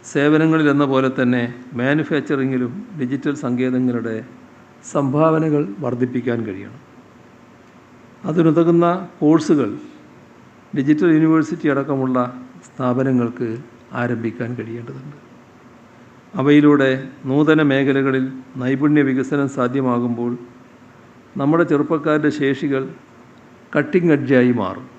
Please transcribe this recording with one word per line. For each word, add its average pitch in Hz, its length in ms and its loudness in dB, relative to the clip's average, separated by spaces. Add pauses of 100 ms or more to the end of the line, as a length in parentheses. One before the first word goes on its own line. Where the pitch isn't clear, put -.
സേവനങ്ങളിൽ 156 640 2
എന്ന 143 160 2
പോലെ 131 240 2
തന്നെ 127 320 0 (340)
മാനുഫാക്ചറിങ്ങിലും 135 960 -2 (240)
ഡിജിറ്റൽ 139 380 -4
സങ്കേതങ്ങളുടെ 123 800 -2 (720)
സംഭാവനകൾ 151 760 0 (180)
വർദ്ധിപ്പിക്കാൻ 123 640 -4
കഴിയണം. 101 340 -12 (1500)
അതിനുതകുന്ന 170 640 4 (320)
കോഴ്സുകൾ 151 520 4 (1000)
ഡിജിറ്റൽ 151 400 2
യൂണിവേഴ്സിറ്റി 160 560 2
അടക്കമുള്ള 135 480 0 (460)
സ്ഥാപനങ്ങൾക്ക് 123 840 -2 (440)
ആരംഭിക്കാൻ 120 640 -4
കഴിയേണ്ടതുണ്ട്. 120 600 -12 (1200)
അവയിലൂടെ 147 560 4 (340)
നൂതന 151 380 2
മേഖലകളിൽ 135 640 2 (320)
നൈപുണ്യ 139 460 2
വികസനം 135 460 0
സാധ്യമാകുമ്പോൾ 123 840 -2 (1040)
നമ്മുടെ 165 280 2
ചെറുപ്പക്കാരുടെ 151 680 0
ശേഷികൾ 139 520 -2 (880)
കട്ടിംഗ് 165 400 2
എഡ്ജായി 127 400 4
മാറും. 95 340 -4 (120)